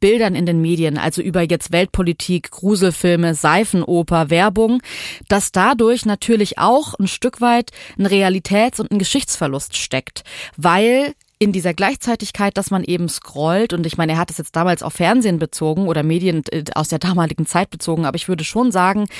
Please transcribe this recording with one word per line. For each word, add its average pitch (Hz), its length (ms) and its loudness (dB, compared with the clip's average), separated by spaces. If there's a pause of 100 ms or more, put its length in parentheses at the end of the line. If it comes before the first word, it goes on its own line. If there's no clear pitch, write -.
Bildern 208 340 4
in 175 120 -2
den 165 160 2
Medien, 165 340 0
also 160 240 -2
über 175 220 0
jetzt 165 280 -2
Weltpolitik, 175 800 0
Gruselfilme, 175 840 2
Seifenoper, 170 960 2
Werbung, 214 500 2 (480)
dass - 240 0
dadurch 226 540 2
natürlich 208 520 0
auch 254 400 2
ein 196 100 0
Stück - 340 -4
weit 240 300 2 (260)
ein 196 80 2
Realitäts- 196 760 2
und - 100 -8
ein 208 80 2
Geschichtsverlust - 800 -2
steckt, - 480 -8 (320)
weil 226 560 2 (300)
in 208 100 4
dieser 180 200 0
Gleichzeitigkeit, 202 880 -2
dass 196 120 -4
man 190 140 0
eben 175 240 -2
scrollt, 170 640 -2
und 170 140 -2
ich 160 100 -8
meine, 160 160 0
er 160 60 0
hat 175 120 -2
es - 60 -12
jetzt - 180 -10
damals 170 280 0
auf - 100 -6
Fernsehen 196 460 2
bezogen 160 500 -2
oder 156 140 0
Medien, 165 480 0
äh, 156 140 -4 (100)
aus 156 140 -2
der 160 100 -2
damaligen 165 480 0
Zeit 180 240 -2
bezogen, 165 340 -4
aber 139 120 -4
ich - 120 -8
würde 175 160 -4
schon 240 280 -2
sagen, 190 340 0 (120)